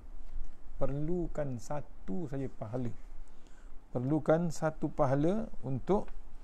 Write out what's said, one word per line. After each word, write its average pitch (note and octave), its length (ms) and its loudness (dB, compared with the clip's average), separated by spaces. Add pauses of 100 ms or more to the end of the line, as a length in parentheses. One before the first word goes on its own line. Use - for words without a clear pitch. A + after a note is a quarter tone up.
(840)
Perlukan D3+ 800 2
satu E3 640 -2
saja C3+ 320 -4
pahala. A#2 320 -2 (1040)
Perlukan D#3 560 2
satu D3+ 400 0
pahala D#3 560 2 (160)
untuk C3+ 480 0 (320)